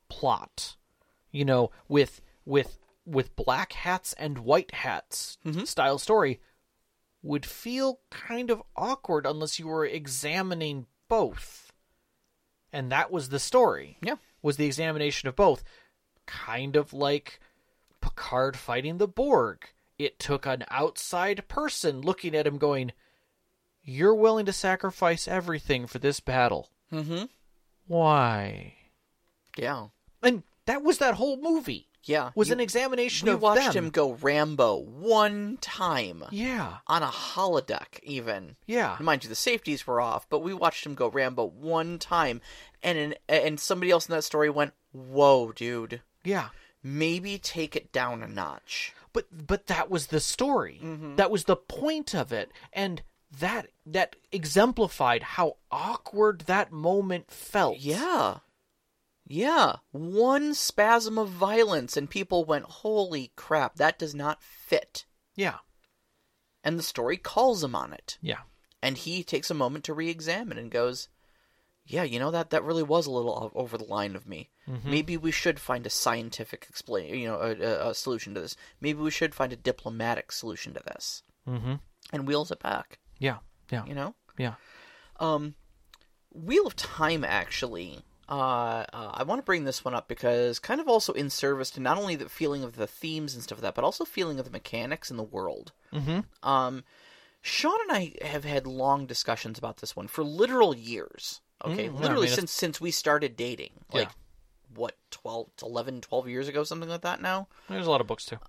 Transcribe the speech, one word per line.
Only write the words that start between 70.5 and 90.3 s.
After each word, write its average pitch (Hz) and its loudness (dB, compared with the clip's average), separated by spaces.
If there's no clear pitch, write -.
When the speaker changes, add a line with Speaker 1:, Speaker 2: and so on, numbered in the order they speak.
Speaker 2:
and 113 -10
goes, 123 -2
"Yeah, 175 -2
you 120 -2
know, 143 0
that, 165 -2
that 156 2
really 160 0
was 156 2
a 135 -6
little 117 -2
o-, - -4
over 117 -6
the 110 -10
line 101 -4
of 98 -14
me. 87 -14
Speaker 1:
Mm-hmm. 127 -8
Speaker 2:
Maybe 156 0
we 160 -2
should 156 0
find 123 -4
a 110 -8
scientific 117 -4
explain, 95 -6
you 120 -4
know, 107 -4
a, 113 -2
a, 107 -2
a 110 -2
solution 113 -6
to 92 -6
this. - -10
Maybe 151 -4
we 156 0
should 160 -2
find 127 -2
a 120 -10
diplomatic 113 -4
solution - -10
to - -10
this." - -12
Speaker 1:
Mm-hmm. 123 -4
Speaker 2:
And 139 -6
wheels 147 -2
it - -6
back. - -6
Speaker 1:
Yeah. 131 -2
Yeah. 120 -4
Speaker 2:
You 139 -10
know? 143 -8
Speaker 1:
Yeah. 120 -4
Speaker 2:
Um, 151 0
Wheel 262 2
of - -6
Time, 156 0
actually, 90 -4
uh, 120 0
uh, 110 -10
I 131 -6
wanna 214 -2
bring 175 0
this 135 -4
one 123 -2
up 113 -4
because 120 0